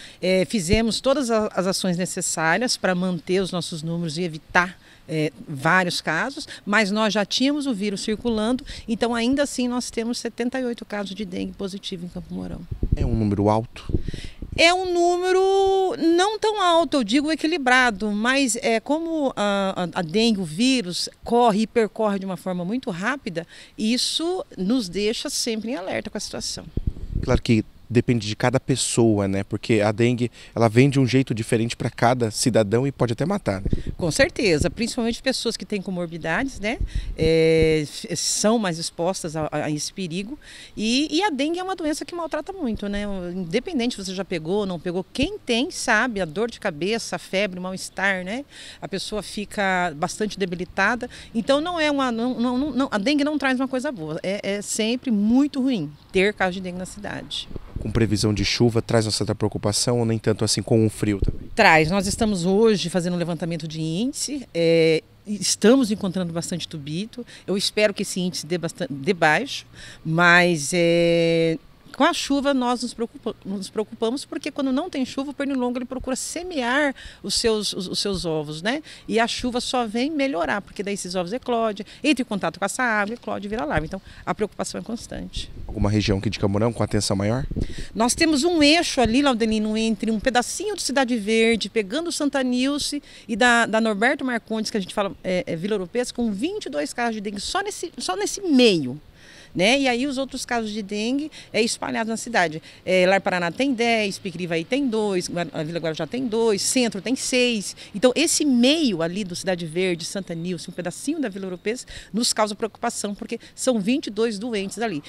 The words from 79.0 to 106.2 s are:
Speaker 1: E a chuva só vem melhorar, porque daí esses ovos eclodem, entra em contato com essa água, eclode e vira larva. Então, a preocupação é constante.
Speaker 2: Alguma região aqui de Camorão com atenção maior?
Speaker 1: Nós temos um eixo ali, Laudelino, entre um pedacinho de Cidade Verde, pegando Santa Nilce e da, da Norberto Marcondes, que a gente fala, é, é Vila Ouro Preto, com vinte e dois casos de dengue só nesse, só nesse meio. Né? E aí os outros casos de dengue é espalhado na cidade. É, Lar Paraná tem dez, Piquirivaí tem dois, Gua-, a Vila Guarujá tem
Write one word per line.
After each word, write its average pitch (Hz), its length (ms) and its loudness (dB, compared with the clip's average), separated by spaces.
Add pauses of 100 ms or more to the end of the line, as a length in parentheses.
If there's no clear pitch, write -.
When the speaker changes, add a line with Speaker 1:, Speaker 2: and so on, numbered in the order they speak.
Speaker 1:
E 214 140 2
a 233 60 4
chuva 247 340 -4
só 247 260 -2
vem 240 240 -2
melhorar, 277 500 -2
porque - 220 -10
daí 202 120 -4
esses 180 200 -8
ovos 180 180 -2
eclodem, 226 540 -2 (160)
entra 262 200 0
em - 40 -4
contato 180 320 -4
com 196 60 -2
essa 202 180 -4
água, 214 320 0
eclode 202 320 -8
e - 20 -10
vira 220 160 -6
larva. 170 220 -2
Então, 190 160 -10 (220)
a 175 100 -4
preocupação 196 460 -6
é 175 40 -10
constante. - 640 -10 (160)
Speaker 2:
Alguma 104 240 0
região 104 280 2
aqui 101 120 0
de - 80 -6
Camorão 104 340 2
com 110 100 -4
atenção 104 340 0
maior? 110 300 0 (480)
Speaker 1:
Nós 226 200 2
temos 311 300 2
um 349 180 4
eixo 302 380 6
ali, 233 200 4
Laudelino, 220 560 2
entre 220 340 0
um 220 100 0
pedacinho 302 540 0
de - 80 -6
Cidade 254 340 0
Verde, 226 520 2
pegando 240 440 -2
Santa 277 300 0
Nilce 262 600 -2 (240)
e 226 100 -4
da, 233 300 6
da 220 140 2
Norberto 226 440 2
Marcondes, 220 460 -4
que - 60 -4
a 208 40 2
gente 180 140 -8
fala, 202 200 -2 (100)
é, 185 220 -2
é 170 100 -4
Vila 175 180 -4
Ouro 185 120 -4
Preto, 240 280 -4
com 233 160 -2
vinte 320 360 -4
e - 40 -8
dois 294 220 -4
casos 240 220 -2
de 220 60 -6
dengue 208 200 -8
só - 220 -4
nesse, 381 360 -8
só 359 180 -4
nesse 403 260 -4
meio. 202 580 4 (540)
Né? 226 260 4
E 269 80 2
aí 247 180 0
os 262 120 -4
outros 269 260 -6
casos 226 260 -2
de 214 120 -6
dengue 226 500 -4 (180)
é 214 120 2
espalhado 233 480 -2
na 220 80 -2
cidade. 170 440 0 (220)
É, 185 220 6
Lar 190 160 4
Paraná 180 280 0
tem 269 220 0
dez, 220 460 0
Piquirivaí 165 480 -4
tem 277 200 0
dois, 208 420 0
Gua-, 170 220 -4
a 160 120 -6
Vila 165 160 -6
Guarujá 160 280 -4
tem 254 200 -4